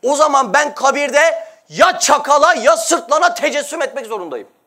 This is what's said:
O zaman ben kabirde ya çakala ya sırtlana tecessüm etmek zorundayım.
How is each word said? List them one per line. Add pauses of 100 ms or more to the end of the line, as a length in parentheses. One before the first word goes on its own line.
O
zaman
ben
kabirde (200)
ya
çakala
ya
sırtlana
tecessüm
etmek
zorundayım. (180)